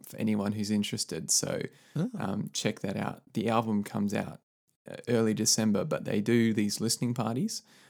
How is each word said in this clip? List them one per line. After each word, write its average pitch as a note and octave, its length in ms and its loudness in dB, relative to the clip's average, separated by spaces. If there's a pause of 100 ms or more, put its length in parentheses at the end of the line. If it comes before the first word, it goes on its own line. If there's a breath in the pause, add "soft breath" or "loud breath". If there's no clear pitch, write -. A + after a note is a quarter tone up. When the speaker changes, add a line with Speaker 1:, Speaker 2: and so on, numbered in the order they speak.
Speaker 1:
for - 100 -16
anyone G#2+ 360 0
who's G#2+ 180 -2
interested. G#2 640 -2
So, - 280 2 (360 soft breath)
Speaker 2:
Oh. F3 200 0
Speaker 1:
um, G2 360 -4
check - 280 -2
that G2 160 -4
out. - 260 -4 (100)
The A2+ 160 0
album A2 340 2
comes G#2 320 -2
out, - 240 -4 (500)
uh, - 100 -12 (100)
early A2+ 260 4
December, G#2 500 2
but D#2 200 -2
they G2+ 160 0
do A2+ 340 4
these G#2 260 0
listening A#2+ 340 0
parties A#2+ 480 -2 (280 soft breath)